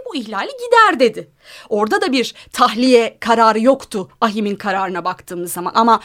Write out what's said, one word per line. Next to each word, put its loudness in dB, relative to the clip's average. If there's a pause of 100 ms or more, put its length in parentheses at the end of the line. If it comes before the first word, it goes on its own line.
bu -10
ihlali -6
gider 0
dedi. 0 (380)
Orada 0
da -2
bir -2 (160)
tahliye 2
kararı 4
yoktu 0 (120)
ahim'in -2
kararına -4
baktığımız -8
zaman. -6
Ama 4